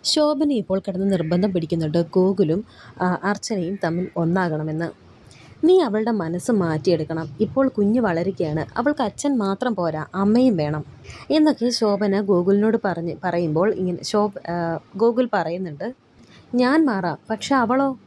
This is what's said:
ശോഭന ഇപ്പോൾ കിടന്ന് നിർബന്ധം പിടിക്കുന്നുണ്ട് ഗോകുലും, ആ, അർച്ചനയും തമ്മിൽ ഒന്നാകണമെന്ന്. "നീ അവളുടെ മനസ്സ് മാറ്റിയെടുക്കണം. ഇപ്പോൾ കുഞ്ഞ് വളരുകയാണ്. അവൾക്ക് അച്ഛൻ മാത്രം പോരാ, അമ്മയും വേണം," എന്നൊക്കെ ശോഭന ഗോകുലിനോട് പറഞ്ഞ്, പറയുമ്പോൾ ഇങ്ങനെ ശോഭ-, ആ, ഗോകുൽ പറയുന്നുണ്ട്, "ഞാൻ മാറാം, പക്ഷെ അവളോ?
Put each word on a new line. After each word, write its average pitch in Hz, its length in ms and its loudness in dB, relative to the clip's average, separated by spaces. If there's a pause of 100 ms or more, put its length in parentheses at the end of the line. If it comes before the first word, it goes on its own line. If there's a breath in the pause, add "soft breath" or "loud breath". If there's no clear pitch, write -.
ശോഭന 302 480 2
ഇപ്പോൾ 196 280 -2
കിടന്ന് 190 320 -4
നിർബന്ധം 175 400 0
പിടിക്കുന്നുണ്ട് 165 480 -2 (120)
ഗോകുലും, 185 500 2 (400 loud breath)
ആ, 180 60 0 (160)
അർച്ചനയും 196 520 -4
തമ്മിൽ 175 320 -2 (100)
ഒന്നാകണമെന്ന്. 160 720 -2 (760 loud breath)
"നീ 349 160 6
അവളുടെ 220 320 0
മനസ്സ് 175 400 -2
മാറ്റിയെടുക്കണം. 160 800 0 (100)
ഇപ്പോൾ 262 280 2
കുഞ്ഞ് 214 340 2
വളരുകയാണ്. 170 640 -2 (120)
അവൾക്ക് 285 260 0
അച്ഛൻ 277 340 -2
മാത്രം 208 380 -2
പോരാ, 156 280 -4 (100)
അമ്മയും 214 440 4
വേണം," 151 260 -2 (480 loud breath)
എന്നൊക്കെ 302 380 4
ശോഭന 208 520 0
ഗോകുലിനോട് 202 640 2
പറഞ്ഞ്, 170 340 -4
പറയുമ്പോൾ 175 560 0
ഇങ്ങനെ 180 300 -4
ശോഭ-, 208 460 -2
ആ, 175 80 -4 (380)
ഗോകുൽ 233 380 2
പറയുന്നുണ്ട്, 175 540 -4 (680 loud breath)
"ഞാൻ 254 300 2
മാറാം, 190 420 -2
പക്ഷെ 220 280 -2
അവളോ? 254 340 2 (180)